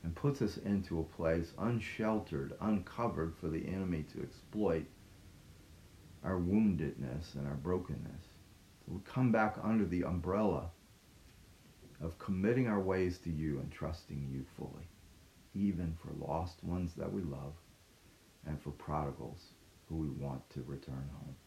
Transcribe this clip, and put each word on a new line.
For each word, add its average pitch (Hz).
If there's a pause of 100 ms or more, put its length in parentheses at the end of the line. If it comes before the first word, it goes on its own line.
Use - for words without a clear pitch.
and 85
puts 139
us 107
into 95
a 80
place 82
unsheltered, 107
uncovered 92
for 85
the 80
enemy 87
to -
exploit 92 (1400)
our 92
woundedness 82
and 69
our 69
brokenness. 80 (640)
So -
we 92
come 127
back 110
under 110
the 87
umbrella 87 (1300)
of 82
committing 110
our 104
ways 92
to 85
you 76
and -
trusting 73
you 65 (120)
fully, - (680)
even 90
for -
lost 82
ones 87
that 80
we 101
love 69 (920)
and 76
for 71
prodigals 69 (360)
who 80
we 78
want 67
to 67
return 67
home. 67 (100)